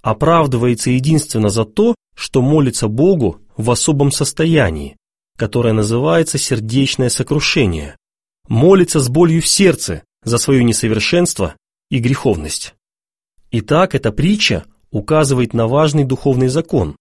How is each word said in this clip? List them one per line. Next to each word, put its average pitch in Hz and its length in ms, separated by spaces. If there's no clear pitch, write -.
Оправдывается 123 880
единственно 131 600
за 110 160
то, 226 300
что - 260
молится 131 460
Богу 127 540
в 117 160
особом 139 400
состоянии, 123 880
которое 117 360
называется 131 640
сердечное 123 720
сокрушение. 104 880
Молится 165 520
с 123 100
болью 160 320
в - 60
сердце - 560
за 117 140
свое 131 260
несовершенство 110 920
и 127 100
греховность. 113 720
Итак, 151 440
эта 117 160
притча 190 540
указывает 131 600
на 117 140
важный 147 380
духовный 127 420
закон. 117 540